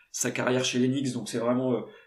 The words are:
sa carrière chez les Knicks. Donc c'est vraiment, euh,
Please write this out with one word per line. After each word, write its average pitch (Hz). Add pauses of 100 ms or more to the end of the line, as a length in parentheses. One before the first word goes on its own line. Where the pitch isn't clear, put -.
(100)
sa -
carrière 127
chez 127
les 127
Knicks. 127
Donc 110
c'est 120
vraiment, 123
euh, 107 (260)